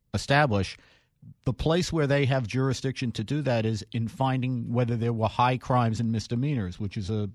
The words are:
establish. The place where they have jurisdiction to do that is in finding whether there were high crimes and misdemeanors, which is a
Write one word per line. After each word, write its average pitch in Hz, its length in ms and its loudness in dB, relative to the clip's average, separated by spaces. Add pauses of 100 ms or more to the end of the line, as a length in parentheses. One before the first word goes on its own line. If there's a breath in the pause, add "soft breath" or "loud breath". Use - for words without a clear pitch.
(140)
establish. 117 640 2 (680 soft breath)
The 123 80 0
place 165 380 0
where 156 160 0
they 143 180 4
have 131 220 0
jurisdiction 131 640 -2
to 113 100 -4
do 147 180 -2
that 120 240 0
is 110 260 -2
in 113 160 -2
finding 127 640 -2
whether 120 240 2
there 117 180 0
were 110 140 0
high 123 300 2
crimes 117 420 2
and 113 120 0
misdemeanors, 117 680 -2
which 101 160 -6
is 98 140 -6
a 107 260 -2